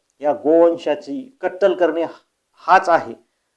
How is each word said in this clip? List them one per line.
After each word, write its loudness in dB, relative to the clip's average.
या -2
गोवंशाची 0
कत्तल -2
करणे -2
हाच 0
आहे, 0